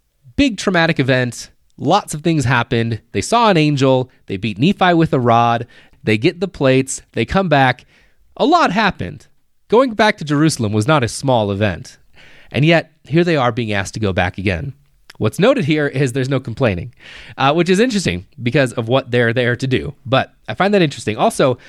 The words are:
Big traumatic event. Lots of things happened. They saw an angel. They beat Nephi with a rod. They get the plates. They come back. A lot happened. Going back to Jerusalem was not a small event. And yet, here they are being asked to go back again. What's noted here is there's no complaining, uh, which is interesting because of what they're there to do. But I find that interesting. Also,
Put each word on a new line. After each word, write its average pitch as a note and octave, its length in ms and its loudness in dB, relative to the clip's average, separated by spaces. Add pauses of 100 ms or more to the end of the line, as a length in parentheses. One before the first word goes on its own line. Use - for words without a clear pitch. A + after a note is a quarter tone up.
(380)
Big C4+ 200 0
traumatic E3 420 0
event. B2+ 500 -2 (280)
Lots D#3+ 360 0
of D3+ 80 -10
things D#3 240 0
happened. A#2 560 -2 (100)
They G2+ 80 -4
saw A3+ 300 2
an F#3 80 4
angel. C3 520 2 (180)
They G#2+ 100 -6
beat G2+ 200 -6
Nephi F3+ 360 2
with E3 180 2
a C#3+ 80 0
rod. A#2 480 2 (340)
They G#2+ 160 0
get E3 220 -2
the F#3+ 80 -4
plates. C3 540 0 (100)
They A#2 140 -4
come G3 240 -2
back. C3+ 340 2 (540)
A G3+ 80 0
lot D4+ 260 2
happened. F3+ 560 -4 (400)
Going A3 260 2
back G#3+ 240 2
to - 60 -12
Jerusalem D3 480 0
was G#2+ 160 0
not D3 160 2
a A2 60 -2
small A#2 420 0
event. G2 460 -4 (520)
And - 140 -2
yet, E3 300 2 (100)
here E3+ 220 0
they E3+ 100 0
are B2 160 2
being A2 220 -4
asked G2 220 -4
to A#2 40 -8
go G2+ 140 -2
back F2+ 240 -2
again. G2 340 -4 (460)
What's G#3 220 -2
noted A3+ 260 2
here D3+ 220 0
is C3 260 -2
there's C3 160 -4
no C3+ 100 -2
complaining, A2+ 560 -4 (420)
uh, C3+ 160 2
which E3+ 160 0
is F#3+ 120 2
interesting F3+ 440 -2 (160)
because B2+ 300 0
of A2+ 160 -6
what B2+ 240 0
they're A#2 220 2
there A#2+ 240 0
to C#3 100 -4
do. C3 260 -2 (120)
But A#2 280 -2 (140)
I G#2+ 60 -6
find F#3+ 200 0
that G3+ 80 4
interesting. C#3 360 -4
Also, D3 400 0 (120)